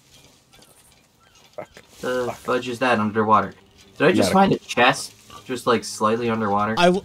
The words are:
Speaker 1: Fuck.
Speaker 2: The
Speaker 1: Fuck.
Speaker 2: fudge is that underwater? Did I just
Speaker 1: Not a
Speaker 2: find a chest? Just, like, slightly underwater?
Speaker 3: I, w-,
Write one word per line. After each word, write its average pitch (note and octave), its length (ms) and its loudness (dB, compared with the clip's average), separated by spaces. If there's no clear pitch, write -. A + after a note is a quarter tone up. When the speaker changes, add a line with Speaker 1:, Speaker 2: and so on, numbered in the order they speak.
Speaker 1:
Fuck. - 140 -18
Speaker 2:
The B2+ 280 -4
Speaker 1:
Fuck. - 100 -8
Speaker 2:
fudge B2 320 -4
is A#2 100 -8
that B2 200 0
underwater? G#2+ 540 0
Did - 100 2
I - 40 6
just - 160 2
Speaker 1:
Not - 40 0
a - 20 2
Speaker 2:
find G3 200 6
a - 60 0
chest? - 540 -2
Just, B2 220 -6
like, A2+ 160 2
slightly A2+ 460 -2
underwater? A2 480 -2
Speaker 3:
I, F3 80 4
w-, F#3 200 2